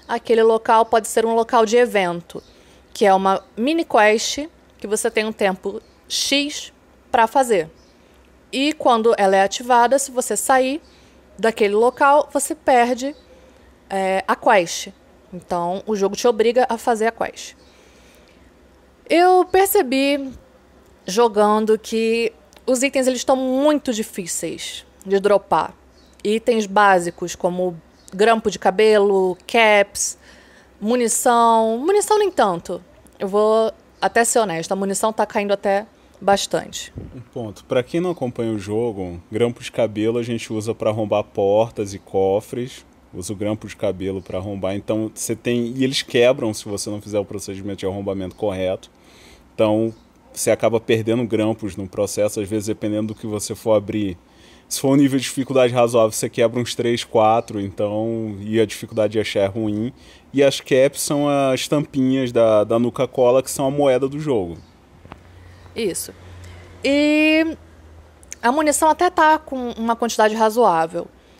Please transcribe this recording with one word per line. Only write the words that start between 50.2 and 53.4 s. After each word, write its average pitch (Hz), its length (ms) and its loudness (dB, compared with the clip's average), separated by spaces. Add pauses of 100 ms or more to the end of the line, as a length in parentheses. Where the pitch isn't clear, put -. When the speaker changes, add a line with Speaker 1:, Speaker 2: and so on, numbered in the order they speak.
Speaker 2:
você - 200 -2
acaba 110 280 2
perdendo 113 460 0
grampos 107 500 -2
no 98 120 -10
processo, 104 520 -2
às 101 80 -4
vezes, 104 200 -4
dependendo 107 480 -4
do - 0 -
que - 100 -14
você 107 300 -8